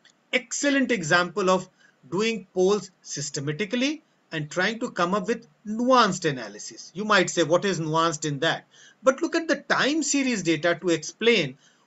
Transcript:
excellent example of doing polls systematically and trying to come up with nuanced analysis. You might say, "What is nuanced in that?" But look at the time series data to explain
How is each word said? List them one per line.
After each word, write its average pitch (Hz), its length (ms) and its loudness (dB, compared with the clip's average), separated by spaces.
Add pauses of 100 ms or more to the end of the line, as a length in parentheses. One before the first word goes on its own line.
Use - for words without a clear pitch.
(320)
excellent 269 580 0
example 180 580 0
of 185 200 2 (420)
doing 214 420 -2
polls 190 380 0 (120)
systematically 196 1000 -4 (300)
and 151 180 -6
trying 208 300 -2
to 247 100 -6
come 180 240 0
up 208 140 -2
with 233 180 -4 (180)
nuanced 220 640 2
analysis. 113 640 -8
You 190 120 -8
might 202 260 4
say, 170 140 2
"What 175 200 2
is 190 140 -2
nuanced 160 460 0
in 143 160 -4
that?" 151 260 -2 (380)
But 254 180 2
look 320 140 0
at 330 100 -2
the 311 100 0
time 262 460 0
series 254 400 0
data 165 380 0
to 185 80 -4
explain 165 680 0 (300)